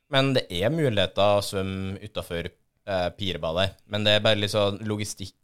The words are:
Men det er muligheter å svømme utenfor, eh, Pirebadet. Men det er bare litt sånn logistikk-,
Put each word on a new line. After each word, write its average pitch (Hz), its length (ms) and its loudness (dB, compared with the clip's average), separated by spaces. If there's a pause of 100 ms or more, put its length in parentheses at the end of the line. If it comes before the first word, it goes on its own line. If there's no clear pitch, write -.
(100)
Men 135 240 2
det 123 80 2 (100)
er 92 180 0
muligheter 104 680 2
å 101 40 0
svømme 95 600 -4
utenfor, 87 480 -8 (360)
eh, 92 240 0
Pirebadet. 85 600 -2 (180)
Men 104 160 -2
det 104 80 6
er 104 80 6
bare 110 160 4
litt 101 160 -2
sånn 101 320 2
logistikk-, 104 600 -6